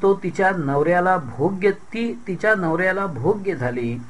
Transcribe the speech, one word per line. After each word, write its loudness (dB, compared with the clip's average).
तो 4
तिच्या 2
नवऱ्याला 2
भोग्य, 0
ती -6
तिच्या 2
नवऱ्याला 0
भोग्य -2
झाली, -4